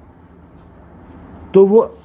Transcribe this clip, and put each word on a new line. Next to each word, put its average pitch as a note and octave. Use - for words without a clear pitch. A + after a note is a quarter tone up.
तो G3
वो G#3